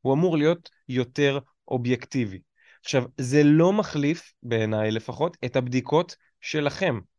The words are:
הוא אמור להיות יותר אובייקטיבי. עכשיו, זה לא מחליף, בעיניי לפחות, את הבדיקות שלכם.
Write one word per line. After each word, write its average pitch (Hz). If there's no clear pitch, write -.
הוא 131
אמור 165
להיות 165
יותר 131
אובייקטיבי. 120
עכשיו, 127
זה 139
לא 160
מחליף, 160
בעיניי 110
לפחות, 123
את 127
הבדיקות 127
שלכם. 147